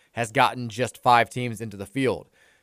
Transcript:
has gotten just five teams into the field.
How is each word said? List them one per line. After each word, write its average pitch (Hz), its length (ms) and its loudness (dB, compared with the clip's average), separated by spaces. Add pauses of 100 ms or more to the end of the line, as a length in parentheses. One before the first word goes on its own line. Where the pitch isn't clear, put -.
(120)
has 117 200 -6
gotten 123 360 0
just 110 320 -6
five 120 300 4
teams 120 300 -6
into 107 160 -10
the 98 100 -10
field. 123 420 -4 (340)